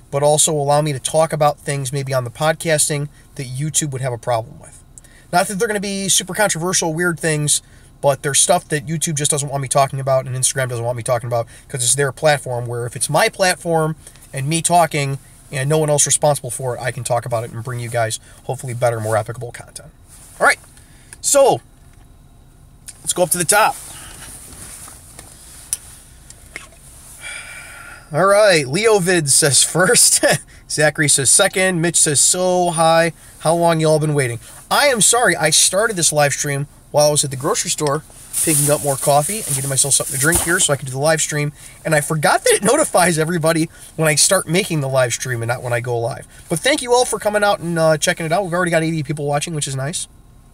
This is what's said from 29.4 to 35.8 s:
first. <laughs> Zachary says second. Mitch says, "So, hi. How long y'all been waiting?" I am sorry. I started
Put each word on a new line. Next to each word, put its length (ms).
first. 640
<laughs> 240
Zachary 380
says 220
second. 500
Mitch 160
says, 240
"So, 500
hi. 420
How 140
long 260
y'all 180
been 160
waiting?" 240
I 180
am 120
sorry. 360
I 140
started 460